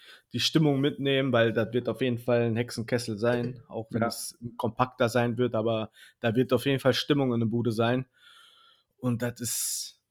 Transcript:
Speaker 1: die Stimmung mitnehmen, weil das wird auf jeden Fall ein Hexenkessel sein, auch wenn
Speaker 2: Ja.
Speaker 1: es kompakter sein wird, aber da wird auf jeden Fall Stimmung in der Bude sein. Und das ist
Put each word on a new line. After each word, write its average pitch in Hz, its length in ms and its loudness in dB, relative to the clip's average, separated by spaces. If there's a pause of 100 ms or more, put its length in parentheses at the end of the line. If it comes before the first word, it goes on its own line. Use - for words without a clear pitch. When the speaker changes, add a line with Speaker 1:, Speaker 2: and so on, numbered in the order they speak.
(340)
Speaker 1:
die 120 60 -2
Stimmung 147 400 4
mitnehmen, 139 520 0
weil 117 220 4
das 110 180 0
wird 123 160 0
auf 113 140 -2
jeden 123 160 0
Fall 120 240 2
ein 113 140 0
Hexenkessel 117 600 -4
sein, 120 520 -2
auch 113 220 -8
wenn 113 120 -2
Speaker 2:
Ja. 117 60 0
Speaker 1:
es - 300 -10 (200)
kompakter 123 500 0
sein 120 300 0
wird, 120 160 0
aber 110 360 -2 (300)
da 113 140 0
wird 127 180 2
auf 120 140 2
jeden 135 140 2
Fall 127 120 4
Stimmung 139 400 2
in 117 80 0
der 117 60 0
Bude 117 260 0
sein. 117 320 0 (920)
Und 120 240 -2
das 120 180 -6
ist - 600 -6 (100)